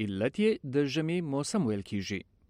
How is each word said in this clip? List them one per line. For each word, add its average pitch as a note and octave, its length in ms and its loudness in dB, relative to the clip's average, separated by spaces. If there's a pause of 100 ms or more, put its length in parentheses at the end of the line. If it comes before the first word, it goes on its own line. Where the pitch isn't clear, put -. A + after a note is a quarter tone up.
علت G#2 360 0
یې G#3+ 240 4
د C#3+ 200 2
ژمي D#3+ 360 0
موسم D3 460 0
ویل G#2 160 0
کیږي. G2 380 -4 (300)